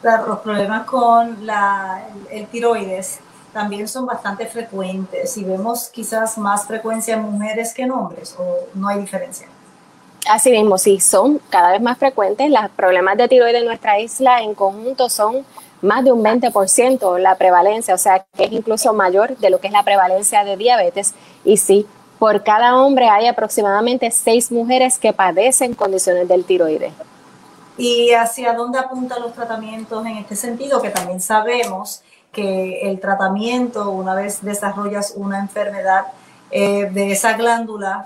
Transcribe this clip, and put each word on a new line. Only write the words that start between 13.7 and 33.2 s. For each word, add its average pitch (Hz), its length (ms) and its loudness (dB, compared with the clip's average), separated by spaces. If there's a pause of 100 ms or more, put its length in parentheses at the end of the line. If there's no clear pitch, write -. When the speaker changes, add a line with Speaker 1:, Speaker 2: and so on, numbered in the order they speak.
Speaker 2:
isla 247 420 2
en 214 120 -6
conjunto 220 560 -2
son 233 360 -2 (360)
más 214 220 2
de 262 80 6
un 240 100 4
veinte 233 300 2
por 196 180 2
ciento 240 480 2
la 185 180 2
prevalencia, 190 600 4
o - 20 -4
sea, 190 280 2 (120)
que 190 60 2
es 185 80 -2
incluso 220 420 0
mayor 208 440 2
de 196 120 2
lo 180 100 4
que 196 80 -8
es 202 60 -8
la 202 100 4
prevalencia 202 600 2
de 202 140 -4
diabetes. 196 580 0 (280)
Y 208 140 6
sí, 202 300 4 (320)
por 208 240 2
cada 240 340 4
hombre 262 320 6
hay 214 180 4
aproximadamente 226 840 0
seis 233 400 2
mujeres 254 480 2
que - 140 2
padecen 220 600 2
condiciones 185 540 0
del 180 160 4
tiroides. 165 480 0 (840)
Speaker 1:
¿Y 240 340 2
hacia 233 420 0
dónde 247 240 -4
apuntan 254 440 -6
los 233 120 -10
tratamientos 220 720 -10
en 220 120 -8
este 208 180 -12
sentido? 247 460 -4
Que 208 80 -4
también 180 320 -6
sabemos 214 840 -4 (300)
que 190 480 -6
el 190 180 -6
tratamiento, 202 880 -2